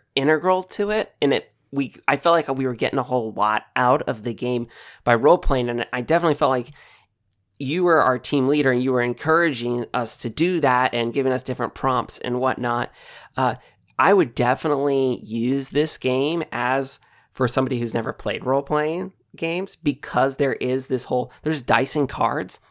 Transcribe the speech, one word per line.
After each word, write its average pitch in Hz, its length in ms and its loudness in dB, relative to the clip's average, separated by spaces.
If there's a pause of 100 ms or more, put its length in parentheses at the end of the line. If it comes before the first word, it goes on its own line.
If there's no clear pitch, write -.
(180)
integral 156 460 2
to 202 280 -4
it. 214 300 -2
And 139 140 2
it, - 180 -4 (200)
we, 139 220 -4 (140)
I 139 80 4
felt 170 180 2
like 165 140 0
we 135 180 -4
were 127 80 -4
getting 123 240 -2
a 127 40 0
whole 120 300 -2
lot 107 340 0 (100)
out 127 260 4
of 113 200 -4
the 117 100 -6
game 120 360 -4 (360)
by 123 100 4
role 143 220 6
playing. 127 320 2
And 120 240 -2
I 127 80 -4
definitely 160 360 2
felt 143 140 2
like 127 200 -2 (880)
you 151 260 -2
were 170 160 6
our 127 180 2
team 131 300 0
leader 143 240 2
and 123 100 2
you 127 100 0
were 123 100 2
encouraging 120 880 0
us 120 260 -4
to 120 120 -6
do 170 300 0
that 127 340 2
and 117 180 -2
giving 131 200 0
us 127 100 -2
different 123 320 -6
prompts 127 440 -2
and 123 220 -4
whatnot. 120 500 -2 (460)
Uh, 127 200 0 (420)
I 143 140 6
would 160 220 4
definitely 135 880 0
use 123 460 -2
this 151 300 0
game 139 520 -2
as 131 480 -2 (340)
for 127 140 0
somebody 131 320 0
who's 117 160 -4
never 117 180 -4
played - 320 -6
role 135 180 0
playing 160 500 -4 (240)
games, 170 400 -6
because 135 600 -2
there 135 180 0
is 131 320 -2
this 127 180 -2
whole, 123 280 -4 (100)
there's 151 200 -2
dice 127 340 2
and 143 120 2
cards. 139 520 -4 (100)